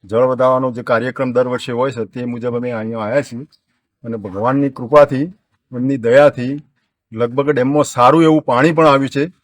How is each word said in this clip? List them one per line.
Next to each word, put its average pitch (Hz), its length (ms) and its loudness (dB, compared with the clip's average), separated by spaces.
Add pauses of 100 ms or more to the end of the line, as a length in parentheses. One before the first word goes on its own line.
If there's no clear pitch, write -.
જળ 113 180 0
વધારવાનો 127 480 0
જે 117 120 -10
કાર્યક્રમ 123 500 -4
દર 127 140 2
વર્ષે 123 240 -8
હોય 127 200 -2
છે 113 140 -8
તે 123 200 -10
મુજબ 120 300 -8
અમે 120 160 -6
અહીંયા 113 280 -8
આવ્યા 117 220 -2
છીએ 120 200 -12 (600)
અને 113 140 -10
ભગવાનની 113 520 -2
કૃપાથી, 139 540 2 (480)
એમની 127 260 -4
દયાથી 127 640 2 (540)
લગભગ 120 360 -2
ડેમમાં 139 340 0
સારું 131 400 4
એવું 156 180 4
પાણી 139 300 2
પણ 160 140 2
આવ્યું 139 240 4
છે 147 220 -4 (120)